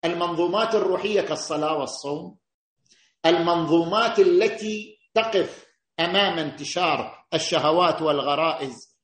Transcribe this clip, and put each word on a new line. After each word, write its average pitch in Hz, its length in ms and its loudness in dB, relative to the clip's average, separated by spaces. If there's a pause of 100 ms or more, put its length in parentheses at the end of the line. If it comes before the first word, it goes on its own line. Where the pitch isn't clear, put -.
المنظومات 175 680 -2
الروحية 190 460 0
كالصلاة 151 560 -4
والصوم، 147 600 -8 (880)
المنظومات 170 960 2
التي 208 800 2 (140)
تقف 220 520 -2 (340)
أمام 180 400 0
انتشار 147 960 -4
الشهوات 160 680 2
والغرائز 143 1040 -2